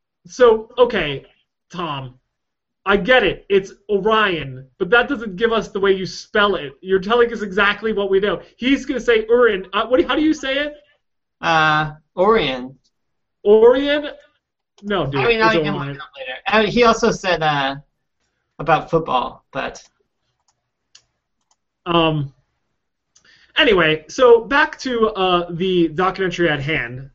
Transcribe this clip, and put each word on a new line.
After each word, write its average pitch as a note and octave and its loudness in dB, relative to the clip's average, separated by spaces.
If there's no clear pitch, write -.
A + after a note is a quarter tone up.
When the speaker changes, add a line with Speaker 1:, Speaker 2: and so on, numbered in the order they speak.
Speaker 1:
so, A3 2
okay, E3 0
Tom, C#3+ -10
I G3+ 2
get A3+ 2
it. E3 -2
It's G3 0
Orion, F#3 -2
but F3+ -6
that A#3+ 2
doesn't A3+ -8
give A3+ 0
us G#3+ -2
the G#3 -8
way G3 2
you F#3+ -2
spell G3+ -2
it. C#3+ -10
You're F#3+ 0
telling A#3 2
us G#3 -8
exactly G#3 -2
what G3+ -4
we G3 2
know. F#3+ -2
He's C4 -2
gonna C4 -6
say A3+ 2
Urin. A3+ 2
Uh, A3 -2
what B3+ 4
do, - -6
how - -2
do D#4+ 0
you D#4 2
say C4+ -4
it? D4 -6
Speaker 2:
Uh, D#3 0
Orion. A3 0
Speaker 1:
Orion? C4+ 4
No, G3+ -2
dude, C#3 -2
Speaker 2:
I C3+ 0
mean, A#3 0
Speaker 1:
it's A3 2
Speaker 2:
I A3 4
can D3+ -2
Speaker 1:
Orion. C#3 -6
Speaker 2:
look C#3 -10
it C3+ -16
up - -18
later. - -12
Uh, G#3 2
he A3+ 2
also A3+ 2
said, F#3 -2
uh, C#3+ -2
about D#3 0
football, - -4
but C3 -10
Speaker 1:
Um, D#3+ 0
anyway, F3 2
so A#3+ 6
back C#4+ -2
to, A#3 -2
uh, F#3 0
the F3 0
documentary F3+ -2
at D3 -2
hand, C3+ -8